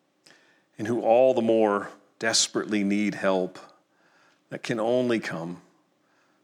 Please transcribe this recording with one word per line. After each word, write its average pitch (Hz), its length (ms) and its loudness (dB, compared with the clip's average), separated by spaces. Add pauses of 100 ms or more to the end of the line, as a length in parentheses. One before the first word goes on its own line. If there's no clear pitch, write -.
(760)
and 110 100 -8
who 113 140 -2
all 120 320 4
the 120 80 -2
more 110 500 2 (280)
desperately 107 640 -2
need 101 300 0
help 92 440 -2 (880)
that - 140 -12
can 120 160 -4
only 120 400 0
come 85 420 -10 (840)